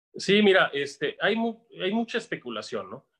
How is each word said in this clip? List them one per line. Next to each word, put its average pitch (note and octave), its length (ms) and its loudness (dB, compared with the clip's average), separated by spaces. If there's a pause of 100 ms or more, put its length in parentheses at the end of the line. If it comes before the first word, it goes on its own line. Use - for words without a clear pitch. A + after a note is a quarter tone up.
(160)
Sí, G3+ 260 2
mira, F#3 320 6
este, C#3+ 480 -4
hay G3 140 2
mu-, A3+ 300 -4 (160)
hay F#3 120 -2
mucha A#3 240 -2
especulación, G#2+ 720 -8
¿no? - 180 -16 (120)